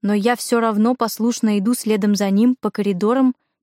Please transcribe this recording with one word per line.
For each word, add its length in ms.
но 80
я 240
все 240
равно 340
послушно 640
иду 140
следом 420
за 140
ним 280
по 140
коридорам, 640